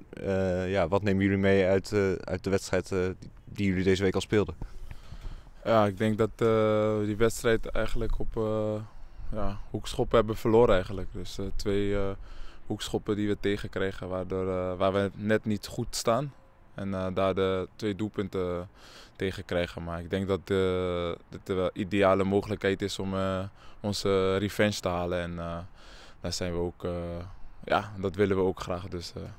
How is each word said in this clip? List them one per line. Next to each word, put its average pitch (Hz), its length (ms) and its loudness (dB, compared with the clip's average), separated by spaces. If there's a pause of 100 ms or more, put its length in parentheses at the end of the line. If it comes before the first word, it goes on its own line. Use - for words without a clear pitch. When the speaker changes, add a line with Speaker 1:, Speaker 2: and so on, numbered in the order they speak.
(100)
Speaker 1:
eh, 92 600 0
ja, 95 180 2
wat 95 140 2
nemen 98 200 2
jullie 98 160 4
mee 98 280 6
uit, 98 260 2
eh, 98 200 4
uit - 320 -4
de 95 60 -2
wedstrijd, 95 420 0
eh, 98 60 0 (200)
die, - 120 -16 (140)
die - 220 -4
jullie 92 180 2
deze 95 180 4
week 92 120 2
al 98 60 0
speelden? 104 340 0 (1080)
Speaker 2:
Ja, 110 220 6
ik 95 120 -2
denk 110 200 2
dat, 110 180 2
eh, 117 100 2 (520)
we 104 60 0
die 104 120 -2
wedstrijd 113 500 2
eigenlijk 113 520 2
op, - 180 -2
eh, 107 380 0 (580)
ja, - 260 0 (120)
hoekschop - 420 -2
hebben 110 240 4
verloren 113 380 6
eigenlijk. 92 380 0
Dus, 87 260 -8
eh, 98 60 -4 (120)
twee, 101 400 0
eh, 98 140 0 (560)
hoekschoppen 107 500 -2
die 104 120 0
we 101 120 0
tegenkregen, 95 680 -4
waardoor, 92 400 -4
eh, 92 300 -2
waar 95 140 4
we 98 220 2
net 107 300 0
niet 107 220 -2
goed - 300 -6
staan. 131 360 0 (420)
En, 98 200 -6
eh, 92 200 -2
daar 95 200 2
de 95 420 0
twee 104 200 -2
doelpunten 92 720 -4 (480)
tegen 95 280 -4
krijgen. 87 400 -2
Maar 85 160 -6
ik 85 100 -10
denk 95 180 0
dat, 95 120 0
eh, 90 720 0 (180)
dit - 180 -14
de 92 260 0
ideale 95 520 4
mogelijkheid 98 580 0
is 98 160 -4
om, 98 160 -4
eh, 95 260 -2 (400)
onze 98 560 2
revenge 104 440 0
te - 80 -2
halen. 90 320 -2
En, 87 180 -6
eh, 85 200 -6 (640)
daar 87 120 -6
zijn 90 200 -4
we 85 60 -2
ook, 87 260 -4
eh, 90 80 -4 (720)
ja, 104 340 0
dat 95 160 -2
willen 98 220 4
we 95 60 4
ook 92 180 0
graag. 90 280 -6
Dus, 87 280 -10
eh. 87 60 -8 (160)